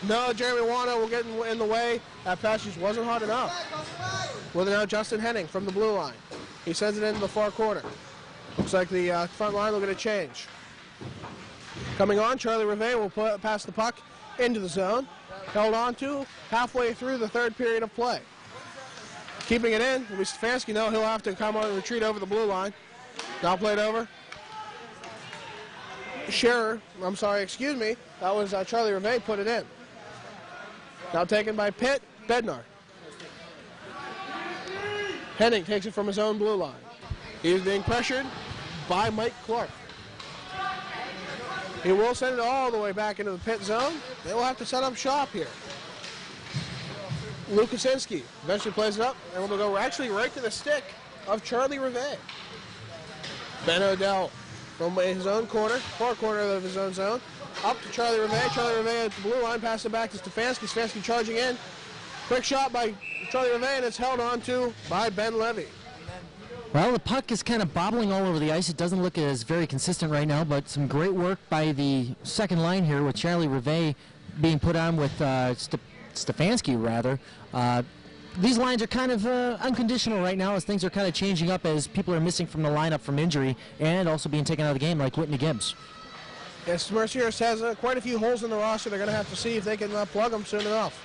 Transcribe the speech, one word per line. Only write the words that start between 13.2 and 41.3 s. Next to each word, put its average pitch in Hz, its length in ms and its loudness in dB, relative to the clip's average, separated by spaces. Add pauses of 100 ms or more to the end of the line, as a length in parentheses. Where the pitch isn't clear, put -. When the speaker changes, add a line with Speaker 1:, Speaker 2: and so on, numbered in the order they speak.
Speaker 1:
pass 214 220 0
the 190 80 -10
puck 226 260 -2 (400)
into 240 220 2
the 185 80 -4
zone. 196 380 2 (460)
Held 214 220 4
on 240 220 2
to 277 280 -4 (240)
halfway 240 460 2
through 254 240 -2
the 220 100 0
third 233 280 0
period 226 260 2
of 220 120 -4
play. 233 260 0 (1300)
Keeping 226 280 4
it 220 80 4
in 262 260 2
will 202 80 -6
be 190 80 0
Stefanski. 233 480 -2
No, 214 160 2
he'll 220 140 2
have 220 220 0
to 196 100 0
come 214 200 -2
on 214 120 2
and 202 100 0
retreat 226 260 -2
over 214 160 2
the 196 60 -4
blue 208 220 2
line. 196 260 0 (680)
Now 180 140 4
played 208 220 2
over. 220 300 2 (2250)
Scherer, 233 500 4 (220)
I'm 185 120 0
sorry, 202 280 2
excuse 262 360 -2
me. 220 180 0 (240)
That 185 140 2
was, 202 200 0
uh, 190 100 0
Charlie 226 280 2
Rivet 208 320 2
put 214 140 0
it 202 80 0
in. 226 180 0 (1500)
Now 170 120 4
taken 214 300 2
by 208 160 2
Pitt, 262 320 0 (240)
Bednar. 220 360 0 (2750)
Henning 220 280 4
takes 196 200 0
it 214 80 -6
from 208 140 -2
his 196 120 -2
own 214 200 2
blue 208 180 2
line. 151 180 -2 (680)
He's 180 180 4
being 196 220 2
pressured 240 440 0 (600)
by 196 220 4
Mike 220 240 -2 (100)
Clark. 220 260 0 (2000)